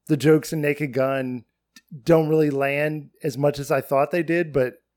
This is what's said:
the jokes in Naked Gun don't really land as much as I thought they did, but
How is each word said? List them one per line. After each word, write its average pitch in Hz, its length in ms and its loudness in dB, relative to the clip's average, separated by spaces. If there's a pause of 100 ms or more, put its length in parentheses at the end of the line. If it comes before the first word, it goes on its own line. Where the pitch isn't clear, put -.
the 156 80 2
jokes 151 360 4
in 160 80 -4
Naked 147 320 -2
Gun 131 520 -4 (600)
don't 160 240 4
really 156 220 2
land 143 600 -2 (120)
as 135 160 -6
much 139 200 0
as 143 120 -6
I 139 100 2
thought 143 300 0
they 175 120 -2
did, 165 300 -2
but 127 220 0 (220)